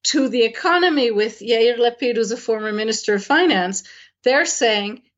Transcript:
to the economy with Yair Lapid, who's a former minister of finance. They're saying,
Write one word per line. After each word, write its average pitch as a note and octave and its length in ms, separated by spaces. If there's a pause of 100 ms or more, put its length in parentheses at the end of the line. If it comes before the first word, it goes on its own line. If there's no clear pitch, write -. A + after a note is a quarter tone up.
to C4+ 260
the G#3+ 140
economy D#4 680
with G#3+ 300
Yair A3+ 380
Lapid, A#3+ 380
who's A3 160
a B3 40
former G#3+ 360
minister G#3+ 420
of G3 100
finance. A3 600 (400)
They're C#4 220
saying, G#3+ 560 (160)